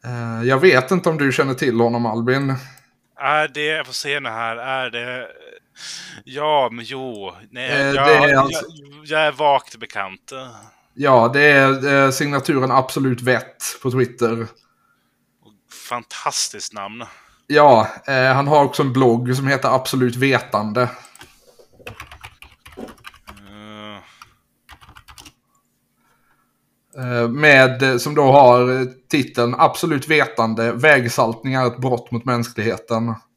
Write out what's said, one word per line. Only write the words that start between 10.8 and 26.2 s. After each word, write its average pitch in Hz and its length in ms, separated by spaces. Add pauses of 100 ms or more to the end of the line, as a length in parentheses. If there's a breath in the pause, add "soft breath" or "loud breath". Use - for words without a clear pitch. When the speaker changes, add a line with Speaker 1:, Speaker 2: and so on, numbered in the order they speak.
Speaker 1:
Ja, 127 380
det 143 100
är, 139 640
eh, 135 60
signaturen 135 600
Absolut 131 520
Vett - 400 (200)
på 131 80
Twitter. 117 560 (1400)
Speaker 2:
Fantastiskt - 840
namn. 107 320 (420 soft breath)
Speaker 1:
Ja, 139 420 (180)
eh, 131 280
han 139 140
har 147 160
också - 180
en 135 100
blogg 123 440
som 135 100
heter 131 280
Absolut 127 420
Vetande. 123 720 (2500 loud breath)
Speaker 2:
Mm. 104 600 (3000 soft breath)